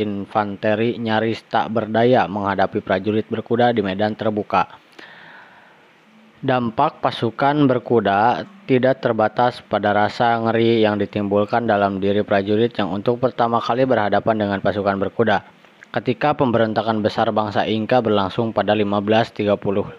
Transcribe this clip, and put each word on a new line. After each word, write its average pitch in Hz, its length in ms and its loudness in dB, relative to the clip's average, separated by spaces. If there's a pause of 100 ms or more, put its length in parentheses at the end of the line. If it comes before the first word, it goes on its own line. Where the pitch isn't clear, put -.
infanteri 104 960 -2
nyaris 110 480 -2
tak 110 320 -2
berdaya 110 480 2
menghadapi 98 560 -2
prajurit 104 480 -2
berkuda 117 480 0
di 104 80 0
medan 104 320 -2
terbuka. 104 720 -4 (1500)
Dampak 131 640 -2
pasukan 139 640 0
berkuda 117 800 2 (240)
tidak 127 320 2
terbatas 117 640 0
pada 104 300 0
rasa 117 400 2
ngeri 113 480 2
yang 104 160 2
ditimbulkan 104 640 0
dalam 101 320 0
diri 101 260 0
prajurit 104 540 0
yang 95 160 -4
untuk 110 260 -2
pertama 117 400 0
kali 123 300 0
berhadapan 107 560 0
dengan 101 160 -2
pasukan 98 400 0
berkuda. 98 420 0 (480)
Ketika 127 460 -2
pemberontakan 110 640 0
besar 110 320 0
bangsa 107 320 -2
Inca 110 400 0
berlangsung 107 480 0
pada 104 240 0
lima 101 240 0
belas 110 320 2
tiga 101 240 0
puluh 98 320 -2 (100)